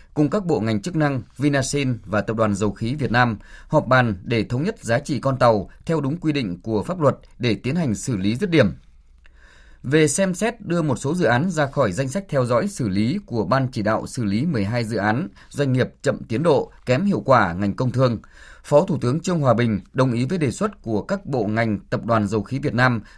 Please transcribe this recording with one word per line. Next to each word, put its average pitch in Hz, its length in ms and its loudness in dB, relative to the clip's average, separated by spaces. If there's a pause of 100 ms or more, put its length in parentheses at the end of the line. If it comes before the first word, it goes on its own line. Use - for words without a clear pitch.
(140)
cùng 147 160 2
các 190 160 -2
bộ 151 140 0
ngành 107 220 0
chức 170 140 -8
năng, 143 260 0 (160)
Vinasin 135 680 0
và 98 160 0
Tập 110 140 -4
đoàn 107 200 2
Dầu 101 160 0
khí 113 240 -6
Việt 131 160 -4
Nam 117 260 2 (300)
họp 151 200 0
bàn 123 360 4
để 117 200 0
thống 120 200 -2
nhất 220 200 -6
giá 117 160 0
trị 131 200 -4
con 131 180 -2
tàu 113 320 4 (160)
theo 165 160 0
đúng 143 160 -2
quy 156 140 0
định 107 300 -4
của 107 220 -2
pháp 180 160 -6
luật 143 160 4 (240)
để 113 160 2
tiến 123 200 -4
hành 143 200 0
xử 113 220 -4
lý 101 180 0
dứt 180 140 -4
điểm. 127 220 4 (1120)
Về 151 240 4
xem 185 260 0
xét 233 280 -4
đưa 170 200 -2
một 147 140 0
số 139 180 -4
dự 180 120 0
án 123 240 2
ra 151 180 0
khỏi 127 240 0
danh 131 160 -2
sách 196 220 -6
theo 131 160 0
dõi 120 220 0
xử 127 220 -4
lý 110 360 0
của 113 200 -2
Ban 127 260 0
chỉ 120 100 -6
đạo 101 260 -2
xử - 160 -6
lý 107 220 0
mười 123 200 0
hai 120 180 -2
dự 110 140 -4
án 110 300 0 (220)
doanh 131 240 0
nghiệp 127 140 2 (140)
chậm - 220 -2
tiến 110 200 -4
độ, 143 280 2 (140)
kém 135 200 2
hiệu 180 200 2
quả 107 280 4
ngành 98 200 0
công 123 180 -2
thương, 123 280 2 (440)
Phó 156 220 4
Thủ 160 160 -2
tướng 123 180 0
Trương 175 200 -2
Hòa 131 140 4
Bình 110 260 2 (140)
đồng 131 180 2
ý 120 140 0
với 175 120 -4
đề 143 140 0
xuất 208 300 -6
của 110 200 -2
các 196 240 -6
bộ 123 200 -2
ngành, 107 340 0
Tập 101 260 -6
đoàn 110 220 2
Dầu 104 160 -2
khí 131 160 -6
Việt 135 140 -2
Nam 120 280 2 (160)